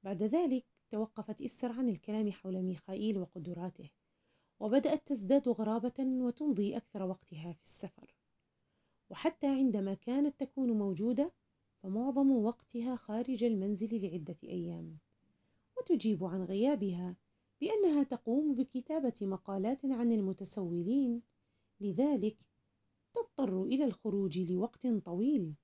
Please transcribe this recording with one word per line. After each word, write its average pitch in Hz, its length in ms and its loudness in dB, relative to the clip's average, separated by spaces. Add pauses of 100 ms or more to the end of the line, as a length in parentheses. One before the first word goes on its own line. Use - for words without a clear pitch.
بعد 196 200 -2
ذلك 262 420 2 (260)
توقفت 214 520 -6
إستر 240 300 -4
عن 247 160 0
الكلام 214 420 -2
حول 185 320 -6
ميخائيل 190 560 -2
وقدراته، 175 720 -8 (720)
وبدأت 233 460 2
تزداد 262 420 4
غرابة 226 500 0
وتمضي 254 800 0
أكثر 208 260 -8
وقتها 175 500 -8
في 156 100 -16
السفر، - 520 -12 (960)
وحتى - 360 -2
عندما 226 480 2
كانت 277 460 0
تكون 269 300 0
موجودة 214 600 0 (500)
فمعظم 254 500 2
وقتها 233 640 -2
خارج 233 480 -2
المنزل 208 600 0
لعدة 170 400 -6
أيام، 170 540 -8 (800)
وتجيب 220 460 0
عن 185 180 -4
غيابها 190 760 0 (440)
بأنها 359 420 4
تقوم 269 520 0
بكتابة 262 680 -2
مقالات 196 640 -2
عن 240 280 2
المتسولين، 196 1120 0 (580)
لذلك 214 560 2 (760)
تضطر 233 480 -2
إلى 269 220 2
الخروج 190 680 0
لوقت 185 340 -2
طويل. 202 760 0